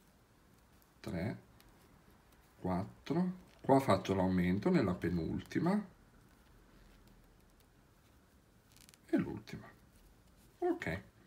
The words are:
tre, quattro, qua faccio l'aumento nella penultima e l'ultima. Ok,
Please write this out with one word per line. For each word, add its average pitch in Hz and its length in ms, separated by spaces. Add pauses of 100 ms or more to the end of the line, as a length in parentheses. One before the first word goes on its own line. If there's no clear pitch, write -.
(1000)
tre, - 380 (1200)
quattro, 110 760 (280)
qua 135 180
faccio 98 360
l'aumento 92 560
nella 113 240
penultima 131 920 (3250)
e 330 100
l'ultima. - 500 (920)
Ok, 320 440 (240)